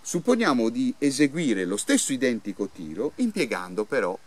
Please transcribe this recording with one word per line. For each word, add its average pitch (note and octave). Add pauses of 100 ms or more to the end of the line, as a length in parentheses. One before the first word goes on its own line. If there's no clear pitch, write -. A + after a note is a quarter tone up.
Supponiamo E3+
di B2
eseguire C#3
lo F#2
stesso -
identico A#2
tiro F2
impiegando G#2+
però G2 (100)